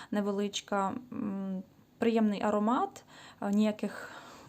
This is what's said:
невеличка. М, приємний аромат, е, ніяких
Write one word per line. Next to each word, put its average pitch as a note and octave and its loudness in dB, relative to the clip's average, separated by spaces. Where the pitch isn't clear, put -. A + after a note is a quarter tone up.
невеличка. G3+ 0
М, F#3+ -4
приємний A3 4
аромат, G#3+ 2
е, G3+ -2
ніяких G#3 0